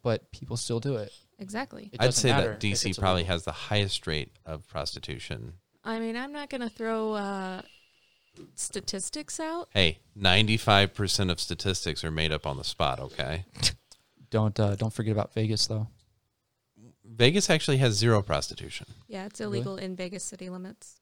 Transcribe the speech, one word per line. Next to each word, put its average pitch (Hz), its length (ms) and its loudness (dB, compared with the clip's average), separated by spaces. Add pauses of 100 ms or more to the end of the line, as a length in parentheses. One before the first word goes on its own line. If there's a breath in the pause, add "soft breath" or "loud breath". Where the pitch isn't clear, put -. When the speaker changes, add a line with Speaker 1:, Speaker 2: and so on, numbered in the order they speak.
Speaker 1:
but - 300 -2
people - 240 -8
still 117 240 -2
do 135 160 -2
it. 104 160 -6 (260)
Speaker 2:
Exactly. 208 540 -10
Speaker 1:
It - 80 -6
Speaker 3:
I'd 120 60 6
Speaker 1:
doesn't 123 160 4
Speaker 3:
say 127 80 6
Speaker 1:
matter 117 180 4
Speaker 3:
that 90 60 -4
Speaker 1:
if - 40 -10
Speaker 3:
D 104 160 0
C - 160 0
Speaker 1:
it's 92 80 -2
Speaker 3:
probably 92 220 4
Speaker 1:
illegal. 87 140 0
Speaker 3:
has 82 100 -2
the 82 80 -2
highest - 560 0
rate 76 240 -2 (140)
of 80 200 -10
prostitution. 69 840 -8 (320)
Speaker 2:
I 220 160 -4
mean, 226 160 -4
I'm 269 160 -8
not 294 180 -10
gonna 247 200 -6
throw, 220 420 -2
uh, 196 500 -4 (920)
statistics - 840 -6
out. 330 340 -6
Speaker 3:
Hey, 87 260 4 (160)
ninety-five 101 800 4
percent 98 360 0
of 82 100 -2
statistics 87 640 -4
are 80 60 -2
made 78 220 0
up 76 140 -2
on 69 100 -2
the 65 80 -8
spot, 65 360 0
okay? 73 500 -6
Speaker 1:
<laughs> - 800 -6
Don't, 107 280 2
uh, 104 160 2
don't 110 180 -2
forget 110 200 -2
about 104 220 0
Vegas, 110 340 2
though. 110 180 -2 (1160)
Speaker 3:
Vegas 120 440 4
actually 151 280 4
has 127 180 6
zero 110 280 6
prostitution. - 640 -4 (200)
Speaker 2:
Yeah, 196 200 -10
it's 208 140 -14
Speaker 1:
Really? 208 180 -2
Speaker 2:
illegal 196 180 -4
in 190 180 -6
Vegas 180 300 -8
city 185 260 -10
limits. 185 520 -14